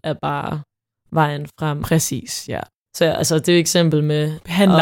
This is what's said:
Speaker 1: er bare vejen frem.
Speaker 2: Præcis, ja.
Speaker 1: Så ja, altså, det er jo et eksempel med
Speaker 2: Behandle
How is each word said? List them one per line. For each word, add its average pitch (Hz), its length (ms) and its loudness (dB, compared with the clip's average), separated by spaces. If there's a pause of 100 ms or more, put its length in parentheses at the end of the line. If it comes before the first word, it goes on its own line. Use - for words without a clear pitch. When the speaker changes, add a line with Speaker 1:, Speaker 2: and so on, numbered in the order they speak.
Speaker 1:
er 156 120 -4 (140)
bare 147 320 -6 (500)
vejen 147 360 0 (120)
frem. 151 220 -4
Speaker 2:
Præcis, - 680 -2
ja. - 120 -6 (360)
Speaker 1:
Så 170 80 2
ja, 160 60 2 (100)
altså, 165 180 0
det 151 100 0
er 175 40 4
jo 175 40 6
et - 100 6
eksempel 160 360 2
med 151 360 -2
Speaker 2:
Behandle 185 420 2